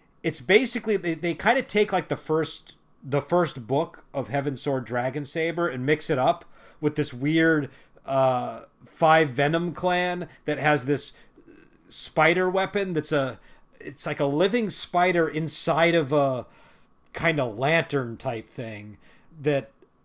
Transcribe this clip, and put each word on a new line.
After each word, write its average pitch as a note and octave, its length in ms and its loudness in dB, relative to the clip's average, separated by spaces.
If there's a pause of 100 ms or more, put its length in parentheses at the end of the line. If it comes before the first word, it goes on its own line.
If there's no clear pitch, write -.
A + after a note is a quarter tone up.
(220)
it's - 180 -4
basically, G#3+ 580 2
they, E3+ 160 -2
they E3 180 -4
kinda A#3 300 2
take, G#3 320 0
like, F3+ 140 0
the C3+ 80 -2
first, - 600 -4 (260)
the C#3 200 -2
first D#3 440 0
book C3 460 -4
of B2 160 -6
Heaven C#3 300 -4
Sword C3 260 -2
Dragon B2 400 -4
Saber E3 420 -2
and C3 200 -4
mix D3+ 240 0
it C#3 80 0
up D3+ 260 0 (340)
with D3+ 180 0
this C#3+ 180 -2
weird, D#3 560 2 (340)
uh, C3 600 0 (200)
five D#3+ 460 4
Venom D#3 420 0
clan F3+ 560 -2 (160)
that D3 140 -2
has C#3+ 260 2
this C#3 300 -2 (760)
spider F3 580 2
weapon F#3+ 460 -2
that's D3+ 180 -2
a, C3+ 260 -2 (400)
it's - 280 -10
like D3+ 140 -4
a D3 40 2
living F3+ 460 0
spider F3 580 2
inside E3 680 0
of D3 180 2
a C3+ 340 2 (640)
kinda D3+ 320 0
lantern C3 720 0
type A#2 320 -8
thing G#2 480 -12 (460)
that C#3 280 -2 (340)